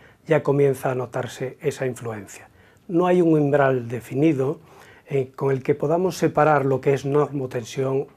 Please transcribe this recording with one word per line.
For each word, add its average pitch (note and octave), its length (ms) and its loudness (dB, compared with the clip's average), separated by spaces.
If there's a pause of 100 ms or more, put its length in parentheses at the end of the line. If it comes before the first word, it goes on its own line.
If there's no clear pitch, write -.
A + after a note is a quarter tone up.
(260)
ya D#3 160 2
comienza C#3 480 2
a B2+ 40 -2
notarse B2 680 -6
esa C3+ 240 -4
influencia. A2+ 640 -10 (360)
No F3+ 200 0
hay F3+ 160 4
un E3 100 4
umbral C#3 560 2
definido, C3+ 720 0 (480)
eh, C3+ 280 -2
con C#3 160 -2
el C3 100 -2
que C#3+ 140 0
podamos E3 420 -2
separar D3+ 460 4
lo C3+ 160 0
que C#3 120 2
es C3+ 120 -2
normotensión C3+ 1120 -2